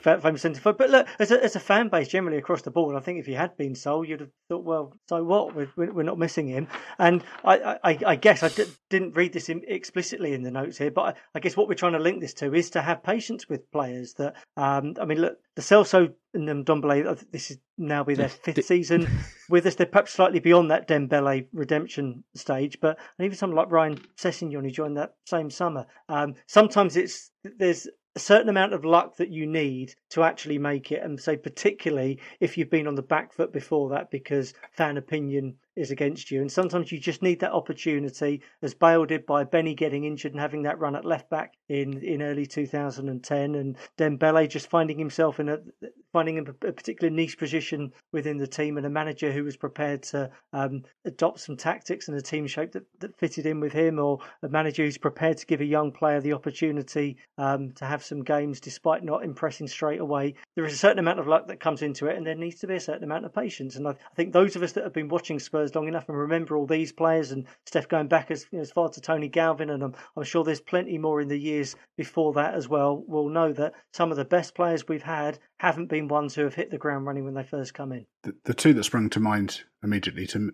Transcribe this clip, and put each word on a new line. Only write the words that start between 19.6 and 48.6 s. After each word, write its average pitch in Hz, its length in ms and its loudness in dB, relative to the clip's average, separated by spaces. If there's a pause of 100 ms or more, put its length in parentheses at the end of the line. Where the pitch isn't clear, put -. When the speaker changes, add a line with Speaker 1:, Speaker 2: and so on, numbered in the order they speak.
Speaker 1:
us. 190 100 2
They're 180 120 4
perhaps 202 260 4
slightly 185 260 6
beyond 165 320 8
that - 160 2
Dembele 139 640 2
redemption 147 720 -4 (120)
stage, 139 440 -4
but, 156 180 0 (200)
and 180 80 -2
even 196 120 -4
someone 175 200 0
like 175 140 2
Ryan 160 280 4 (180)
Sessegnon, 151 460 -4
who 135 80 -4
joined 151 260 -4
that 151 180 -6 (100)
same 160 240 -2
summer. 147 380 -4 (220)
Um, 147 260 -2 (120)
sometimes 208 480 6
it's, - 360 -4 (120)
there's 190 440 0 (280)
a 175 40 -10
certain 220 300 6
amount 196 240 2
of 151 120 -4
luck 170 320 4
that 185 120 -2
you 156 160 -6
need 139 480 -4 (180)
to 160 120 2
actually 151 360 0
make 143 320 -4
it, 151 120 -4
and 147 160 -8
so 156 160 -2
particularly 147 840 -2 (200)
if 175 180 -2
you've 160 120 -2
been 156 180 0
on 143 80 -4
the 139 60 -4
back 151 320 -2
foot - 180 -2
before 143 380 -2
that, 139 200 -4
because 135 440 -4 (180)
fan 151 260 -2
opinion 139 580 -4 (220)
is 147 140 -6
against 143 400 -4
you. 135 100 -2
And 139 100 -4
sometimes 175 400 0
you 156 80 -8
just 160 220 -6
need 180 200 2
that 175 100 -2
opportunity, 147 880 -2 (200)
as 143 120 -6
Bale 165 320 6
did 156 200 -4
by 143 180 2
Benny 160 320 0
getting 147 280 -2
injured 151 280 -6
and 143 100 -6
having 147 220 -4
that 147 160 -2
run 143 160 -2
at 151 100 -6
left 165 240 -2
back 160 240 -4 (160)
in, 139 340 -4
in 151 180 -2
early 147 240 -4
two 143 200 -4
thousand 139 440 -6
and 127 140 -8
ten, 147 320 -2
and 135 220 -6 (200)
Dembele 156 520 4
just - 200 -8
finding 156 280 2
himself 156 420 0
in 147 100 -2
a, 151 80 -2 (540)
finding 160 280 0
a, 139 280 -8
a 175 60 -4
particular 160 360 -4
niche 160 280 -2
position 147 540 -4 (200)
within 147 260 -4
the 139 100 -4
team, 151 300 -4